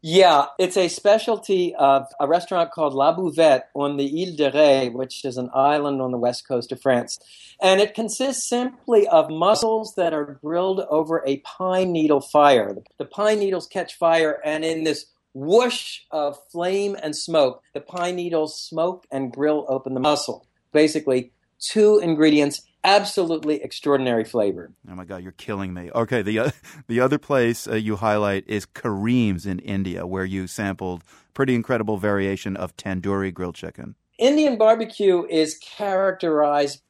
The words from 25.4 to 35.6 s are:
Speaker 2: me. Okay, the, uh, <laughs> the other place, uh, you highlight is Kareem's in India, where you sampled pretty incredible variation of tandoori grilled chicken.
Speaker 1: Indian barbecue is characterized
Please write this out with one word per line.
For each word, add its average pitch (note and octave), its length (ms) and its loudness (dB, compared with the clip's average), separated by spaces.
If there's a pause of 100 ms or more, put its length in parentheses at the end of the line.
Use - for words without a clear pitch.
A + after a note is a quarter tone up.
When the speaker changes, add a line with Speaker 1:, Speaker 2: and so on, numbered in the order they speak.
Speaker 2:
me. F2 200 -12
Okay, A#2 280 0
the, G#2+ 180 -2
uh, C#3 100 0 (180)
<laughs> - 200 -20
the A#2 120 -2
other C3+ 180 2
place, A#2+ 500 -2
uh, A2+ 60 -4
you G#2+ 220 -2
highlight G#2 520 0
is G#2 180 -4
Kareem's G#2+ 800 -2
in F#2 140 -6
India, F2+ 460 -6
where F#2+ 180 -4
you F#2+ 220 -6
sampled F#2 580 -8 (300)
pretty C3 200 0
incredible A2 440 -2
variation G2 580 -2
of F2+ 220 -8
tandoori F#2+ 540 -4
grilled F2 220 -8
chicken. - 400 -16 (240)
Speaker 1:
Indian C#4 400 2
barbecue G#3+ 680 2
is D#3 300 0
characterized E3 1300 -2